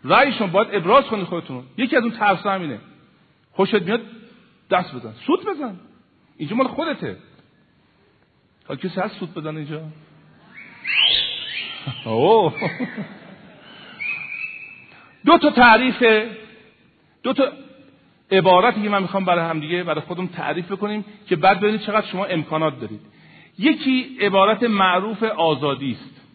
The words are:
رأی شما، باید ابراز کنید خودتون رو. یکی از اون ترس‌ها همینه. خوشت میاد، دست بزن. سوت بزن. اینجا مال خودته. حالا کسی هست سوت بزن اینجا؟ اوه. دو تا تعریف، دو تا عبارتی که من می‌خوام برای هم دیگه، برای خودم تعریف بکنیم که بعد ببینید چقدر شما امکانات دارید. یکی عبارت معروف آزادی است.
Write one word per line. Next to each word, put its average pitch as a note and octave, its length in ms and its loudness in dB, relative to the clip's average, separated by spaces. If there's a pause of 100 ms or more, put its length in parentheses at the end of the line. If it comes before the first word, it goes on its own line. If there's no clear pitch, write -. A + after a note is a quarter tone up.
رأی A#3+ 280 4
شما، G3+ 140 -4
باید F#3+ 260 0
ابراز G3+ 320 4
کنید G3+ 220 -6
خودتون E3+ 300 -10
رو. B2 80 -14 (120)
یکی C4 200 0
از B3 60 4
اون A#3 100 -2
ترس‌ها G3+ 400 0
همینه. D#3+ 260 -6 (720)
خوشت G3 300 2
میاد، G#3+ 180 -2 (720)
دست F3+ 240 0
بزن. A2+ 180 -12 (140)
سوت D#4 200 0
بزن. C#4+ 300 -8 (600)
اینجا D#3+ 200 -8
مال B3+ 120 2
خودته. B3 480 -6 (1500)
حالا C#3 120 -10
کسی F#3 200 -6
هست G#3+ 180 -6
سوت E3+ 160 -10
بزن D#3 220 -10
اینجا؟ D#3 260 -10 (2250)
اوه. D#3 500 4 (2750)
دو E4 140 8
تا D4 120 4
تعریف، A#3+ 520 6 (1200)
دو B3+ 100 -2
تا C4 200 0 (800)
عبارتی F#3+ 520 4
که G#3+ 60 -2
من G3+ 140 0
می‌خوام F#3+ 220 -2
برای F3 260 0
هم D#3+ 100 -2
دیگه، E3+ 240 -4
برای D#3 160 -2
خودم F3 260 -8
تعریف E3+ 460 -6
بکنیم G#3 320 -6 (220)
که F3 100 0
بعد F#3 240 4
ببینید G#3 200 0
چقدر G#3+ 260 -2
شما F#3 180 -6
امکانات D#3 560 -2
دارید. G#2+ 200 -12 (580)
یکی B3+ 600 0
عبارت G3+ 420 4
معروف G3 600 0
آزادی C#3+ 680 -2
است. - 280 -14 (140)